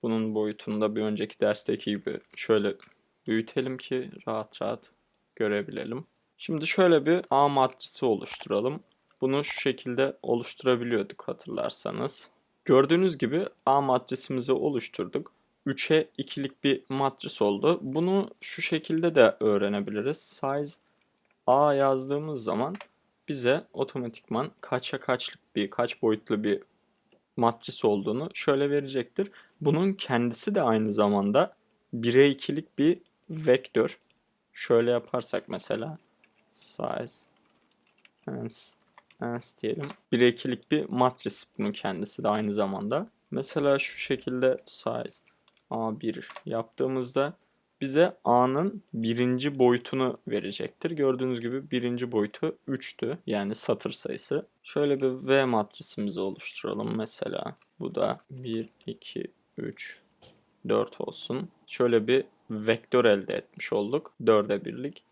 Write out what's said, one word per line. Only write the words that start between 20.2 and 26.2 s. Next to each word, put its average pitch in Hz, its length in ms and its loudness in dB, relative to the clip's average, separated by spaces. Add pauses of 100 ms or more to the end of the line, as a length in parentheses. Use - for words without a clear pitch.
A 143 260 6
yazdığımız 139 680 0
zaman 120 320 -2 (520)
bize 131 360 0 (100)
otomatikman 123 760 -6 (100)
kaça - 380 -6
kaçlık - 560 -6
bir, 104 140 -2
kaç - 320 -4
boyutlu 107 420 0